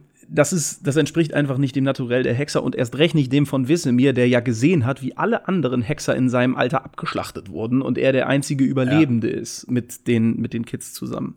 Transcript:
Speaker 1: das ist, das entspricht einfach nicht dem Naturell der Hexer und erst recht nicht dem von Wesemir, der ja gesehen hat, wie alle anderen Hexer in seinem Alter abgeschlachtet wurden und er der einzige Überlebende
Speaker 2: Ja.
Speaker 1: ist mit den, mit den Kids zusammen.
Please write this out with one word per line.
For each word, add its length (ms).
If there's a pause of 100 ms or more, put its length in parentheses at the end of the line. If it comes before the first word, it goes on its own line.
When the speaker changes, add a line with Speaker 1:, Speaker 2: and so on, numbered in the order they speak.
(280)
Speaker 1:
das 240
ist, 340
das 100
entspricht 360
einfach 260
nicht 180
dem 80
Naturell 400
der 100
Hexer 280
und 120
erst 240
recht 160
nicht 180
dem 140
von 220
Wesemir, 440
der 160
ja 120
gesehen 440
hat, 160
wie 160
alle 320
anderen 320
Hexer 360
in 120
seinem 280
Alter 280
abgeschlachtet 680
wurden 300
und 180
er 140
der 140
einzige 380
Überlebende 680
Speaker 2:
Ja. 60
Speaker 1:
ist 320
mit 380
den, 320
mit 120
den 140
Kids 260
zusammen. 440